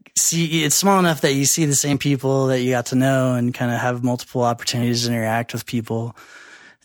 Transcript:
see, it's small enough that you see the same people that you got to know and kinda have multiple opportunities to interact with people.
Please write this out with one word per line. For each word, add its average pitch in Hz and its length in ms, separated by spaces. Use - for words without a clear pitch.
see, 165 480
it's 151 140
small 196 220
enough 170 240
that 151 100
you 139 140
see 165 180
the 143 100
same 143 220
people 135 520
that 127 120
you 123 100
got 123 160
to - 80
know 131 400
and 123 200
kinda 120 240
have 123 260
multiple 123 380
opportunities 120 640
to - 40
interact 117 440
with 117 100
people. 117 500